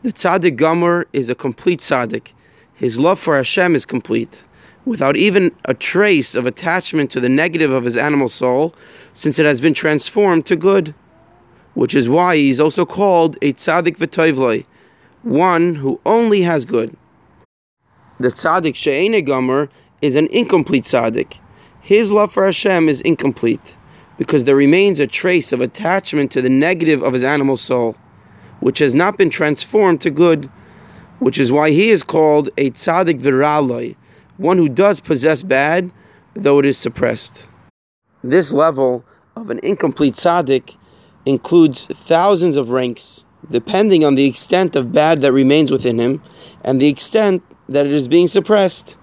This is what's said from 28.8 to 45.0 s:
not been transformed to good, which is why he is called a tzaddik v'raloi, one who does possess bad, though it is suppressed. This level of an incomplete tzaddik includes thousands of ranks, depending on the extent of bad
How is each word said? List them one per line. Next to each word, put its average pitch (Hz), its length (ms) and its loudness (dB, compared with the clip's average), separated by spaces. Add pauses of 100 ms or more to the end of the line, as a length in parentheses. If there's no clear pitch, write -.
not 185 240 0
been 185 100 4
transformed 165 720 0
to 170 100 -2
good, 156 400 0 (680)
which - 200 -2
is 127 140 2
why 151 160 2
he 185 220 2
is 185 120 2
called 151 540 0
a 135 140 -2
tzaddik 165 500 -2
v'raloi, 131 720 0 (440)
one 185 180 0
who 160 140 2
does 196 300 2
possess 147 420 0
bad, 170 480 0 (420)
though 143 260 2
it 139 60 2
is 139 140 0
suppressed. - 720 -6 (760)
This 143 300 0
level 135 500 0 (320)
of 117 140 -14
an 117 120 -6
incomplete 147 520 -2
tzaddik 160 640 -2 (480)
includes 151 640 2
thousands 170 680 0
of 120 140 -2
ranks, 127 560 -6 (240)
depending 190 520 2
on 143 120 4
the 139 100 2
extent 175 520 0
of 123 160 -2
bad 156 280 2